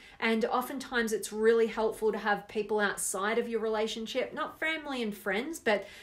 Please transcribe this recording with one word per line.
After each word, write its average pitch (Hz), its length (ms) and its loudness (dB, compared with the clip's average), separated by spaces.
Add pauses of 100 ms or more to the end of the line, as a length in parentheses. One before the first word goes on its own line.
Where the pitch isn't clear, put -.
(200)
and 226 260 2
oftentimes 247 680 0
it's - 180 -2
really 226 360 6
helpful 214 440 0
to 220 60 0
have 208 300 0
people 214 320 -2
outside 208 580 0
of 226 100 2
your 226 140 -2
relationship, 220 720 -2
not - 260 -6
family 302 420 -2
and 208 140 -2
friends, 240 440 -4
but 208 280 2 (160)